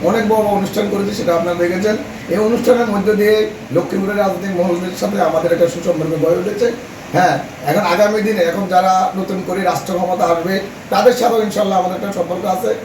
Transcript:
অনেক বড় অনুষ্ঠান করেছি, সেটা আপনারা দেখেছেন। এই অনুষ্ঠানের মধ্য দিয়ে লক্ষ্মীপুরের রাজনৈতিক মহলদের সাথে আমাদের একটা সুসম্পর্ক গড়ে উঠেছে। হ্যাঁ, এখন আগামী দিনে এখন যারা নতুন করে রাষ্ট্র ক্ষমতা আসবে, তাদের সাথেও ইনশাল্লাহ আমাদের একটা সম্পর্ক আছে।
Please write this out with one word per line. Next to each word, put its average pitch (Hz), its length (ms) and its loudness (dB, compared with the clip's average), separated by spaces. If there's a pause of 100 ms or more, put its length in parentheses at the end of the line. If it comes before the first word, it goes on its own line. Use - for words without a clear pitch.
অনেক 208 260 2
বড় 220 100 2
অনুষ্ঠান 202 520 0
করেছি, 202 220 -2
সেটা 170 220 0
আপনারা 170 200 -2
দেখেছেন। 185 420 0 (320)
এই 175 80 0
অনুষ্ঠানের 233 500 2
মধ্য 202 260 0
দিয়ে 214 360 2 (260)
লক্ষ্মীপুরের 196 420 -2
রাজনৈতিক 190 420 -2
মহলদের 180 400 -2
সাথে 196 220 -2
আমাদের 160 300 2
একটা 170 160 4
সুসম্পর্ক 160 580 -2
গড়ে 170 120 4
উঠেছে। 208 340 0 (400)
হ্যাঁ, 175 280 2 (260)
এখন 170 140 2
আগামী 208 420 2
দিনে 208 200 0
এখন 196 280 0
যারা 185 460 4
নতুন 185 320 -4
করে 185 160 -2
রাষ্ট্র 180 300 -2
ক্ষমতা 180 320 0
আসবে, 170 340 0 (300)
তাদের 208 240 6
সাথেও 214 300 2
ইনশাল্লাহ 196 360 0
আমাদের 180 180 -2
একটা 202 160 -6
সম্পর্ক 180 320 -4
আছে। 190 400 0